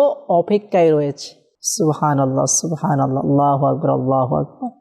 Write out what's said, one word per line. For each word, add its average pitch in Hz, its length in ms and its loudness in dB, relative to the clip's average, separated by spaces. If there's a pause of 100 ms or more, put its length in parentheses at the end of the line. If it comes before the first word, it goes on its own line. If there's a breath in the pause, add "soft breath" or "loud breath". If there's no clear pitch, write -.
(280)
অপেক্ষায় 170 640 2
রয়েছে।" 147 480 -4 (220)
সুবহানাল্লাহ, 139 840 0
সুবহানাল্লাহ, 139 800 -2
আল্লাহু 143 420 2
আকবার, 135 240 0
আল্লাহু 131 460 0
আকবার। 185 340 -6 (100)